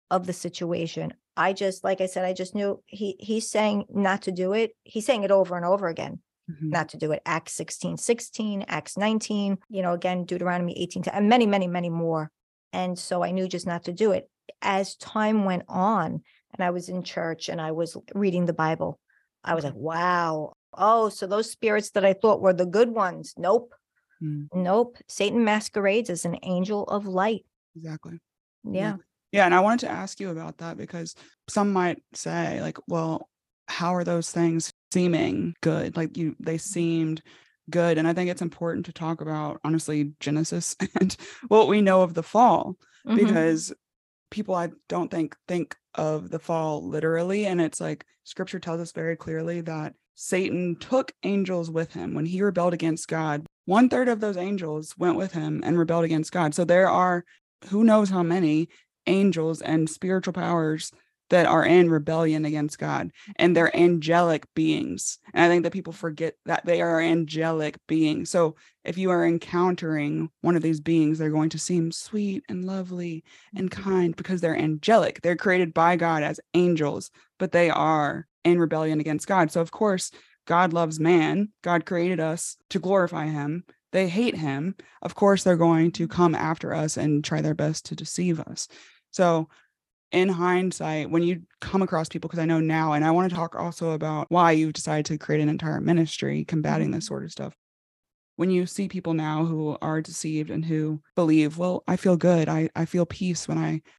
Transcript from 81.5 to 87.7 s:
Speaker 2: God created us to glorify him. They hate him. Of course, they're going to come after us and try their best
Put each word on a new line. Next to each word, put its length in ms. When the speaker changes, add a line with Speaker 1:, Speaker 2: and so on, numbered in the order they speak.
Speaker 2:
God 220
created 360
us 360
to 80
glorify 480
him. 380
They 180
hate 280
him. 400
Of 140
course, 260
they're 260
going 240
to 140
come 300
after 360
us 240
and 280
try 160
their 140
best 320